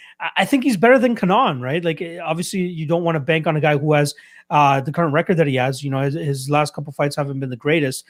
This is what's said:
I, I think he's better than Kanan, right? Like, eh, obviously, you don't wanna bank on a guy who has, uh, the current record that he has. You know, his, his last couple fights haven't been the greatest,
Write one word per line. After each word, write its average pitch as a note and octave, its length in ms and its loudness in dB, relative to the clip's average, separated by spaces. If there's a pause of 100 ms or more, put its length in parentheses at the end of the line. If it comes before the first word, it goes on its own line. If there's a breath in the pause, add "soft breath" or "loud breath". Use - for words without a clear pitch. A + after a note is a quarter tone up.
(200 loud breath)
I, E3 180 -6
I F#3+ 60 2
think B3+ 200 0
he's B3+ 120 2
better A#3 220 6
than A#3 180 2
Kanan, F#3 460 2
right? D3 200 -2
Like, E3 200 -4
eh, E3+ 160 -10
obviously, E3+ 420 -4
you F3 260 -4
don't E3+ 180 0
wanna D#3+ 160 0
bank D#3 260 0
on D#3+ 100 2
a D3+ 40 0
guy D3+ 180 2
who D3+ 160 0
has, D3 200 2 (360 loud breath)
uh, C#3 300 4
the C#3 120 -6
current D#3+ 220 0
record F3 240 2
that D#3+ 80 2
he C#3 80 0
has. B2+ 280 -2
You C#3+ 80 -6
know, C3+ 100 -2
his, C#3 140 -2
his C#3+ 360 -4
last D3 240 0
couple D3 180 -12
fights C#3+ 240 -2
haven't C#3 240 -4
been C3+ 100 -6
the B2 60 -8
greatest, C#3+ 540 -2